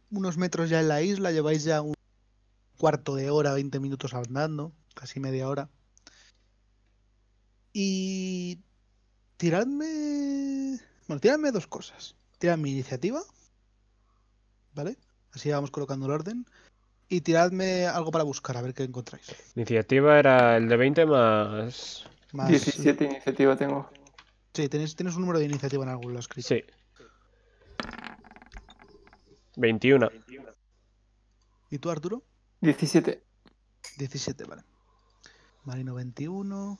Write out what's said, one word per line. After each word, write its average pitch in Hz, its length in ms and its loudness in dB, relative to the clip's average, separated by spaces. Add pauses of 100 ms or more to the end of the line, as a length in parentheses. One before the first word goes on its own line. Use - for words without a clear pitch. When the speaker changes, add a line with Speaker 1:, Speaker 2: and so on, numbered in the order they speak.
(100)
Speaker 1:
unos 190 280 -4
metros 170 320 -2
ya 160 100 4
en 160 80 2
la 151 140 2
isla, 196 300 0
lleváis 151 320 0
ya 156 180 0
un 151 120 -4 (840)
cuarto 147 360 0
de 135 160 -2
hora, 147 220 2
veinte 139 280 -4
minutos 135 340 -8
andando, 147 580 -6 (220)
casi - 260 -12
media 131 280 -4
hora. 139 200 -6 (2000)
Y 190 880 -4 (760)
tiradme, 277 1400 -2 (280)
bueno, 143 140 -6
tiradme 294 320 2
dos 185 140 -4
cosas. - 480 -16 (240)
Tiradme 160 320 0
iniciativa, 135 500 -4 (1500)
¿vale? 160 220 -6 (360)
Así 147 180 -6
vamos 143 220 -2
colocando 135 340 -6
el 139 60 -2
orden. 202 340 -6 (640)
Y 180 140 0
tiradme 180 640 2
algo 165 260 -2
para 160 120 2
buscar, 135 320 -6
a 120 60 -4
ver 127 120 -6
qué 135 100 -4
encontráis. 127 420 -12 (300)
Speaker 2:
Iniciativa 131 640 6
era 127 380 8
el 113 120 4
de 117 80 6
veinte 143 300 6
más 110 1000 2 (280)
Speaker 1:
Más 139 160 -2
Speaker 3:
Diecisiete 143 580 4
iniciativa 135 500 2
tengo. 139 340 -4 (640)
Speaker 1:
Sí, 147 140 -2
tienes, 151 260 -4
tienes 180 220 -6
un 185 60 -4
número 175 180 0
de 151 60 0
iniciativa 139 380 -4
en 131 60 -6
algún 123 220 -8
lado 120 80 -8
escrito. - 280 -12
Speaker 2:
Sí. 117 140 0 (3000)
Veintiuna. 120 540 4 (1600)
Speaker 1:
¿Y 147 80 -8
tú, 170 120 -4
Arturo? 170 320 -6 (380)
Speaker 3:
Diecisiete. - 640 2 (720)
Speaker 1:
Diecisiete, 135 480 -8
vale. - 180 -18 (1040)
Marino 131 300 -8
veintiuno. 196 840 -8